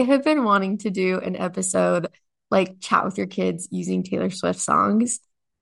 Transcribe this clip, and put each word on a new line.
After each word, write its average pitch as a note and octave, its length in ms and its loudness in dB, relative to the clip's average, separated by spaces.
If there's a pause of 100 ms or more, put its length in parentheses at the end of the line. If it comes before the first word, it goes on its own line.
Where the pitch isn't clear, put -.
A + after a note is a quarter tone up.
have C4+ 200 4
been D4+ 220 2
wanting G3 340 2
to G#3 120 -4
do F#3 280 0
an F#3 160 -4
episode, F3+ 760 0 (420)
like, F#3 280 0
chat - 280 0
with G3 100 -6
your G3 100 -2
kids F#3 440 -4
using F#3 320 -2
Taylor F#3 260 -2
Swift F3+ 320 -4
songs. G#3 580 2 (440)